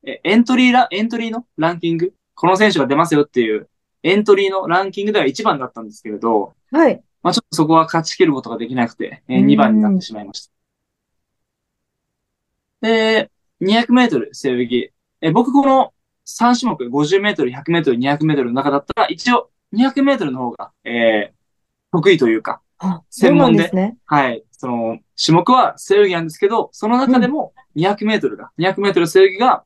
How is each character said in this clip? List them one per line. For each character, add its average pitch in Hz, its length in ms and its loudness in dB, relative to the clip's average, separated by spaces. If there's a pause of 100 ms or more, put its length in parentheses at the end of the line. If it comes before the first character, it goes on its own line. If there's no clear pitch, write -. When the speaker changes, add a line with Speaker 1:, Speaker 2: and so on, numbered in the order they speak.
Speaker 1:
え、 - 200 -14
エ 185 100 0
ン 233 100 4
ト 254 120 0
リ 254 140 4
ー - 20 0
ラ-、 247 180 4
エ 190 100 -6
ン 226 80 -2
ト 233 100 -6
リ 233 100 -6
ー - 20 -8
の 233 160 -10 (100)
ラ 165 180 -2
ン 170 40 -12
キ 170 140 -4
ン 165 40 -2
グ、 175 160 -4 (220)
こ 165 140 -2
の 185 80 4
選 208 160 2
手 156 80 -2
が 131 60 0
出 139 100 0
ま 165 100 2
す 160 80 -2
よ 147 80 4
っ - 60 -2
て 123 120 -2
い 110 160 0
う - 120 -10 (340)
エ 185 140 2
ン 208 80 0
ト 208 100 6
リ 196 140 0
ー - 20 -2
の 190 160 -4
ラ 175 160 0
ン 196 80 -6
キ 196 140 -8
ン - 20 -2
グ 214 60 -2
で 208 80 2
は 143 60 0
一 135 180 -4
番 165 160 0
だ 123 60 -8
っ - 60 -16
た 113 100 -16
ん 110 40 -16
で 107 60 -18
す - 100 -20
け 113 60 -14
れ 107 100 -10
ど、 113 360 -2 (180)
Speaker 2:
は 302 160 2
い。 - 120 -2 (220)
Speaker 1:
ま 175 80 0
あ、 - 20 -4
ち 233 60 -2
ょ - 60 -4
っ - 40 -20
と 160 80 -8
そ 160 100 2
こ 160 80 2
は 160 100 4
勝 160 180 -2
ち - 140 -10
切 170 100 4
る 151 60 0
こ 131 100 -6
と 113 80 -12
が 113 80 -8
で 113 80 -8
き 131 80 -10
な 120 140 -2
く - 60 -16
て、 - 340 -14
え 127 80 -2
ー、 - 20 2
Speaker 2:
う 131 40 4
ん。 135 40 4
Speaker 1:
二 143 100 4
番 220 200 4
に 214 40 4
な 208 80 2
っ 196 60 2
て 185 60 0
し 113 120 -14
ま 107 80 -14
い 101 40 -16
ま 101 100 -20
し - 120 -18
た。 - 60 -20 (2250)
で、 220 500 0 (300)
二 190 140 0
百 240 180 2
メ 247 140 4
ー 233 40 -2
ト 135 80 -2
ル - 160 -8
背 135 160 -4
泳 123 160 -2
ぎ。 120 240 -4 (300)
え、 160 100 -2
僕 240 220 0
こ 277 120 2
の 269 300 2 (300)
三 240 320 2
種 240 120 -4
目、 127 220 -6
五 143 140 0
十 185 160 2
メ 208 100 -2
ー 196 60 -6
ト 151 80 -2
ル、 123 80 -4
百 135 180 -10
メ 170 80 2
ー 156 60 -2
ト 139 80 2
ル、 117 40 0
二 127 120 -2
百 151 180 0
メ 156 80 2
ー - 20 0
ト 135 60 0
ル 120 80 -4
の 120 60 -4
中 139 160 -2
だ 143 60 0
っ - 60 -6
た - 180 -4
ら、 - 60 0
一 240 240 -2
応 - 180 -2 (200)
二 220 140 2
百 269 180 0
メ 277 120 2
ー 240 40 -4
ト 190 60 -4
ル 135 80 -4
の 127 80 -8
方 120 100 -6
が、 - 220 -16 (100)
え 113 500 0
ー、 - 20 -20 (580)
得 180 180 2
意 175 80 4
と 123 100 2
い 110 60 2
う 110 80 -4
か、 - 180 -8 (240)
Speaker 2:
あ、 180 260 -4
Speaker 1:
専 269 260 2
門 254 160 4
で、 170 160 2
Speaker 2:
そ - 40 -8
う 185 40 -2
な 190 100 0
ん - 0 -
で 226 40 -6
す - 40 -20
ね。 - 20 -20 (100)
Speaker 1:
は 139 240 0
い、 113 200 -12
そ - 160 -14
の、 117 320 -6 (180)
種 165 200 2
目 247 160 2
は 247 260 2
背 202 220 0
泳 202 80 4
ぎ 180 60 -4
な 165 60 -4
ん 165 40 -6
で 160 60 -8
す - 80 -20
け 202 100 0
ど、 220 240 -2
そ - 160 -6
の 240 100 2
中 262 220 2
で 247 80 0
も 294 260 -6 (220)
二 160 80 -2
百 202 200 -2
メ 214 120 0
ー - 40 -2
ト 143 80 -4
ル 104 80 -6
が、 104 100 -20
Speaker 2:
う - 0 -
ん。 - 100 -20
Speaker 1:
二 170 100 -2
百 190 140 -2
メ 202 100 0
ー - 20 -6
ト 175 60 0
ル 170 80 2
背 190 160 4
泳 196 80 6
ぎ 190 80 -12
が 240 280 0